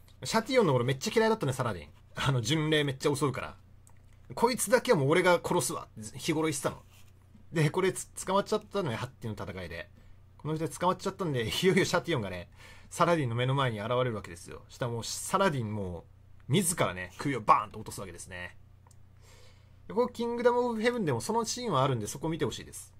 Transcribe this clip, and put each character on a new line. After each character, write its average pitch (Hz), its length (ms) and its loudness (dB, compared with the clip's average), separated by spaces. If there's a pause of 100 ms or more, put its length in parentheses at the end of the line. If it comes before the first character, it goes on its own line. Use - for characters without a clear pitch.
(220)
シ - 140 -2
ャ 220 60 2
テ 262 100 -6
ィ 254 80 6
オ - 20 6
ン 202 40 6
の 147 80 4
頃 120 100 4
め 131 100 2
っ - 20 -8
ち 214 140 -4
ゃ - 40 -8
嫌 220 120 6
い - 20 4
だ 220 60 4
っ 220 40 -8
た 170 60 -2
ね、 135 80 0
サ 127 120 -2
ラ 110 100 -2
デ 85 60 -10
ィ 73 60 -16
ン。 - 20 -20 (260)
あ - 160 0
の、 131 100 2
巡 151 300 0
礼 151 140 4
め 143 80 -2
っ 139 40 -6
ち 147 100 -2
ゃ 147 80 4
襲 147 120 0
う 127 60 2
か - 80 -4
ら。 76 160 -10 (760)
「こ 240 160 2
い 247 60 -2
つ - 140 -2
だ 240 100 6
け 254 120 2
は 190 60 6
も 135 80 2
う - 40 2
俺 175 120 6
が 175 220 6
殺 175 160 2
す - 120 -2
わ」、 - 160 -8 (280)
日 143 160 -2
頃 160 160 2
言 151 60 -2
っ - 20 -6
て - 60 -8
た 151 80 0
の。 - 120 -14 (720)
で、 156 180 4
こ 185 100 0
れ 185 120 2
つ-、 - 140 -8 (180)
捕 185 100 0
ま 196 60 6
っ 196 40 0
ち - 80 -4
ゃ 214 60 2
っ 208 60 -6
た 202 180 -4
の 147 100 -2
よ、 113 40 -2
ハ 117 100 -6
ッ - 20 -10
テ - 200 -10
ィ 104 80 -6
の 90 140 -10
戦 92 140 -8
い 85 40 -10
で。 82 200 -10 (500)
こ 147 100 -10
の 156 60 -2
人 156 140 -4
捕 - 180 -4
ま 180 60 2
っ 180 40 -2
ち 180 120 -8
ゃ - 20 -4
っ 190 40 -12
た 196 100 -6
ん 156 80 -2
で、 117 160 -2
い - 180 0
よ 185 80 6
い 190 40 6
よ 170 60 4
シ - 100 -4
ャ 175 60 4
テ 170 120 -4
ィ 151 40 0
オ - 20 0
ン 113 40 -4
が 98 80 -6
ね、 90 180 -10 (420)
サ - 140 2
ラ 170 120 4
デ 151 80 0
ィ - 20 -2
ン - 20 -2
の 117 60 -2
目 123 120 2
の 131 80 2
前 135 180 0
に 104 80 -6
現 104 100 -6
れ 123 140 2
る 120 100 -2
わ 101 80 -8
け - 80 -14
で 82 60 -12
す - 120 -18
よ。 - 200 -16
し - 100 -20
た 131 80 -4
ら 117 60 -4
も 117 80 -6
う、 107 40 -8
サ - 340 -4
ラ 190 120 4
デ 139 80 -4
ィ 113 80 -4
ン 104 80 -4
も、 90 300 -6 (440)
自 - 280 2
ら 95 180 0
ね、 90 240 -8
首 143 180 -2
を 113 40 -4
バ 107 240 4
ー 107 40 -14
ン - 20 -16
と - 100 -14
落 110 60 -12
と 110 60 -12
す - 80 -12
わ 101 60 -12
け 92 60 -16
で 85 60 -16
す - 100 -16
ね。 90 280 -14 (1300)
で、 175 60 -12
こ 233 120 2
こ、 - 20 -6
キ 233 160 -6
ン 233 120 -4
グ 240 80 -4
ダ 240 80 8
ム・ 247 80 2
オ 247 140 0
ブ・ 220 60 -4
ヘ 240 120 4
ブ 247 80 -2
ン 202 40 0
で 147 80 2
も 113 80 0
そ 156 120 -4
の 226 120 0
シ 247 180 -6
ー 240 80 -4
ン - 20 2
は 131 100 4
あ 143 60 4
る 131 80 2
ん 113 40 -2
で、 101 60 -6
そ 135 140 -10
こ 160 80 -4
見 160 100 -4
て 156 60 0
ほ 110 80 -2
し - 80 -10
い 82 40 -12
で - 80 -20
す。 - 280 -18